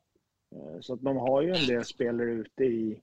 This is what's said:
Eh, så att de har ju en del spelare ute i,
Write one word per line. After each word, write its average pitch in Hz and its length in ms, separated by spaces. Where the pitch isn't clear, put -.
Eh, 78 260
så 127 140
att 123 80
de 135 140
har 131 260
ju 170 80
en 165 160
del 120 180
spelare 117 460
ute 113 340
i, 113 380